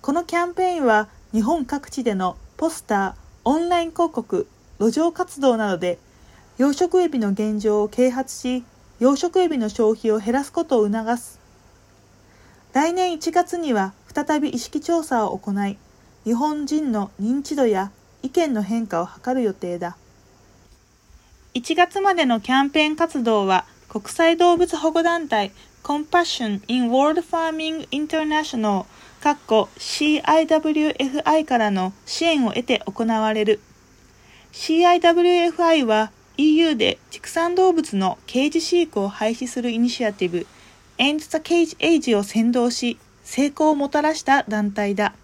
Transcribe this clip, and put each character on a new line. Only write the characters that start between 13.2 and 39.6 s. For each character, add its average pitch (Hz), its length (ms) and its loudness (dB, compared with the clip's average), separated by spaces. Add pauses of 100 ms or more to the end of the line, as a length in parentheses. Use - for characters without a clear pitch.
月 359 240 0
に 311 160 -2
は 196 220 0 (200)
再 294 240 0
び 285 120 -2
意 247 80 -6
識 302 240 -8
調 339 200 0
査 233 220 0
を 196 140 -4
行 202 140 -8 (140)
い、 196 120 -6 (460)
日 226 100 0
本 294 320 -2
人 294 260 -2
の 208 260 -2
認 233 220 -2
知 277 160 -6
度 269 100 2
や 196 240 0 (320)
意 262 80 -6
見 311 240 0
の 214 80 -2
変 226 240 -4
化 170 160 -4
を 185 40 -6
図 - 280 -8
る 262 80 -2
予 208 100 0
定 175 260 -8
だ。 175 200 -10 (1500)
一 254 220 -4
月 349 260 2
ま 392 140 2
で 330 100 2
の 240 160 2
キ 247 120 -4
ャ 269 100 4
ン 277 80 0
ペ 302 160 2
ー 302 60 0
ン 311 40 -4
活 320 260 -2
動 214 240 2
は、 185 200 2 (240)
国 - 180 -8
際 330 300 2
動 349 180 6
物 339 220 0
保 320 140 0
護 330 100 2
団 339 260 0
体 202 240 -2 (300)
コ 294 160 -4
ン 302 80 -6
パ 349 140 2
ッ 339 40 2
シ - 180 -6
ョ 226 140 -2
ン・ 202 100 -8
イ 247 120 -2
ン・ 240 120 0
ワ 262 140 4
ー 294 40 4
ル 311 80 2
ド・ 349 40 0
フ 339 80 -10
ァ 330 220 -2
ー - 20 -6
ミ 311 160 -6
ン 320 120 -6
グ・ - 100 -14
イ 269 80 -4
ン 302 100 -4
タ 320 120 -2
ー 311 40 -2
ナ 302 180 0
シ 302 140 -8
ョ - 20 -4
ナ 208 200 0
ル、 180 60 -6 (380)
か 196 100 2
っ 196 140 -4
こ 220 300 2
シ - 440 -2
ー - 40 -14
ア 311 160 4
イ 320 60 2
ダ 320 120 4
ブ 311 140 0
リ 302 160 2
ュ - 80 -4
ー - 20 -
エ 277 80 -2
フ 269 200 -4
ア 302 100 2
イ 311 80 2
か 254 140 0
ら 214 120 2
の 190 220 -2 (140)
支 - 180 -6
援 302 220 2
を - 80 -2
得 240 80 -4
て 240 240 -2
行 202 180 -4
わ 220 300 0
れ 214 100 0
る。 208 160 2 (920)
シ - 260 -2
ー 349 100 6
ア 349 60 8
イ 349 60 2
ダ 349 120 6
ブ 349 100 4
リ 349 60 4
ュ 359 40 4
ー 349 160 4
エ - 20 0
フ 330 120 -4
ア 330 120 4
イ 294 100 2
は、 214 260 0 (280)
イ 302 140 4
ー - 20 4
ユ 330 160 4
ー 285 80 0
で 92 180 0 (140)
畜 - 180 -16
産 339 260 -2
動 370 200 4
物 311 200 -4
の 190 220 0 (100)
ケ 262 200 0
ー 294 40 0
ジ 330 120 -2
飼 349 220 2
育 220 180 -4
を 196 80 -4
廃 220 240 -4
止 254 120 -8
す 247 140 -8